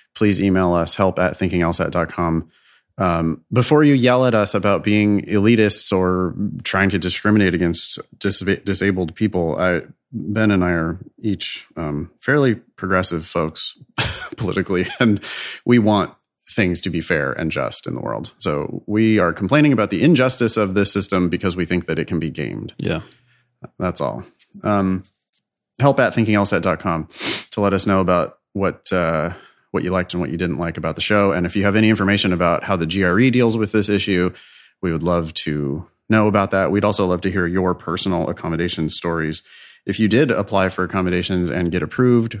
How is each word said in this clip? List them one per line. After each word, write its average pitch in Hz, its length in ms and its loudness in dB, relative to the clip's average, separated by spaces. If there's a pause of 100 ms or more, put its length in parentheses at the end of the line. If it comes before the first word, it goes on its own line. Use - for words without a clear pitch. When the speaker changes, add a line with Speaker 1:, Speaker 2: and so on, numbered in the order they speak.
(160)
Speaker 1:
Please 101 280 2
email 92 300 2
us, 85 220 0
help 95 220 0
at 92 200 0
thinking 90 240 0
L 82 100 0
sat 82 220 -2
dot 85 160 -2
com. 82 400 -2 (500)
Um, 85 440 -2 (100)
before 147 300 4
you 147 100 6
yell 127 320 4
at 123 80 2
us 104 220 2
about 98 280 0
being 104 420 2
elitists 104 680 2
or 92 380 0 (300)
trying 98 260 2
to 98 80 0
discriminate 92 560 2
against 85 460 0 (180)
dis-, - 220 0 (260)
disabled 95 480 -2
people, 90 420 -2
I, 87 280 0 (280)
Ben 110 380 -2
and 95 160 2
I 90 60 0
are 82 260 -2 (220)
each, - 560 -6
um, 73 340 -6 (100)
fairly 135 360 2
progressive 92 680 -4
folks - 540 -6 (280)
<laughs> - 300 -8
politically, 90 520 -2 (120)
and 107 240 2 (400)
we 123 140 4
want 107 340 2 (380)
things 90 320 -2
to - 80 -4
be 85 120 -4
fair 71 320 -2
and 80 180 -4
just 64 340 -4
in - 80 -6
the - 80 -8
world. - 380 -8
So - 480 -4
we 110 320 2
are 87 120 2
complaining 139 420 2
about 107 180 0
the 90 100 -2
injustice 127 560 2
of 101 160 0
this 98 180 2
system 92 380 0
because 90 260 -2
we 90 100 -4
think 90 200 -2
that 82 140 -4
it 78 80 -4
can 90 100 -4
be 80 140 -4
gamed. 60 480 -8
Speaker 2:
Yeah. 85 220 -4 (760)
Speaker 1:
That's 90 240 -4
all. 60 220 -6 (400)
Um, 95 400 0 (760)
help 135 200 4
at 117 160 2
thinking 110 180 2
L 101 140 4
sat 85 160 0
dot 87 160 0
com 80 300 -4 (420)
to 107 100 -4
let 101 140 2
us 95 100 0
know 95 160 2
about 90 380 0 (140)
what, 98 380 -4
uh, 82 420 0 (380)
what 87 120 -2
you 90 80 -2
liked 92 220 -2
and 90 80 -4
what 73 100 -4
you 85 60 -6
didn't 85 200 -2
like 85 200 -6
about 80 180 -6
the 87 60 -8
show. 101 320 2
And 90 120 0
if 87 100 -4
you 98 100 0
have 101 100 2
any 110 140 4
information 101 440 2
about 85 300 0
how 98 140 -2
the 82 80 -2
G 95 180 -2
R 90 160 2
E 131 100 4
deals 117 280 2
with 107 160 -2
this 104 160 2
issue, 95 420 0 (500)
we 90 120 -2
would 82 100 -4
love 85 300 0 (100)
to 73 420 -4 (240)
know 107 180 4
about 101 240 2
that. 95 200 2
We'd 101 140 2
also 101 200 2
love 90 160 0
to 95 80 -2
hear 92 160 0
your 90 300 0
personal 85 540 -4
accommodation 85 600 -4
stories. 80 540 -4 (420)
If - 140 -4
you 110 80 4
did 123 240 4
apply 98 380 0
for 92 160 -4
accommodations 90 640 -2
and 85 200 -2
get 87 120 -2
approved, 117 580 2